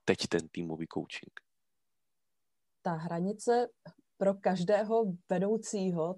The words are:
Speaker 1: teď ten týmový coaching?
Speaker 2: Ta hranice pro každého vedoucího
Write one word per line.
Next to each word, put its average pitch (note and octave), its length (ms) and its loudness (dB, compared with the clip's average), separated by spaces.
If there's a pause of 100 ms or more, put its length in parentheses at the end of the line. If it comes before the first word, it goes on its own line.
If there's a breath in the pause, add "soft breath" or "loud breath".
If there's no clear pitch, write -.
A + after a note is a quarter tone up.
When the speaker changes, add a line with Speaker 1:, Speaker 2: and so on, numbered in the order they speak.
Speaker 1:
teď - 220 2
ten E2 220 -2
týmový E2 440 -8
coaching? - 480 -10 (1400)
Speaker 2:
Ta F3 120 -2
hranice F#3+ 760 0 (500)
pro G3 160 4
každého G3+ 800 2 (160)
vedoucího F#3 880 0